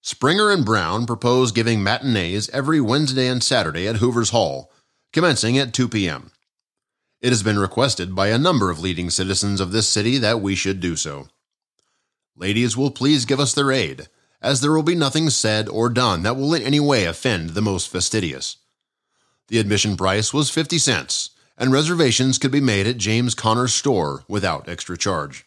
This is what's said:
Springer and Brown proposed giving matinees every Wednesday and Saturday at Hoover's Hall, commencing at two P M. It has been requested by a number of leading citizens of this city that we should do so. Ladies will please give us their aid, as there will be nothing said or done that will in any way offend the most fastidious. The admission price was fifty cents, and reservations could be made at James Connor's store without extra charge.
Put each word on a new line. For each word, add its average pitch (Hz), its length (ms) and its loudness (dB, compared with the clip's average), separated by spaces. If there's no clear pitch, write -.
Springer 196 480 0
and 180 140 2
Brown 101 420 0
proposed 120 480 2
giving 113 280 2
matinees 104 680 0
every 143 300 0
Wednesday 131 480 0
and 123 140 -2
Saturday 90 440 0
at 113 120 -2
Hoover's 117 320 2
Hall, 78 400 0
commencing 131 440 2
at 135 160 0
two 123 160 0
P 98 200 0
M. 69 240 -8
It 123 80 2
has 113 120 2
been 104 160 0
requested 98 560 -2
by 98 140 0
a 113 80 2
number 135 320 2
of 80 120 -4
leading 87 280 -4
citizens 95 500 -2
of 92 140 -2
this 110 160 0
city 117 300 0
that 113 240 0
we 98 120 -2
should 98 240 -2
do 87 160 -2
so. 71 340 -8
Ladies 110 400 -2
will 135 140 0
please 135 340 2
give 135 160 0
us 135 140 0
their 139 180 0
aid, 131 360 -2
as 131 180 0
there 147 120 2
will 156 100 2
be 170 120 2
nothing 156 360 0
said 107 400 0
or 113 180 0
done 113 340 2
that 117 140 0
will 139 160 0
in 165 80 0
any 139 200 0
way 135 260 2
offend 85 440 -2
the 95 120 -2
most 98 260 -2
fastidious. 90 680 -4
The 113 100 0
admission 104 380 0
price 95 380 0
was 143 160 0
fifty 160 260 -2
cents, - 540 0
and 131 160 2
reservations 139 640 2
could 135 140 0
be 143 100 2
made 104 260 2
at 123 120 -2
James 113 360 0
Connor's 113 380 0
store 80 560 -2
without 90 400 -4
extra 85 300 -10
charge. 76 480 -4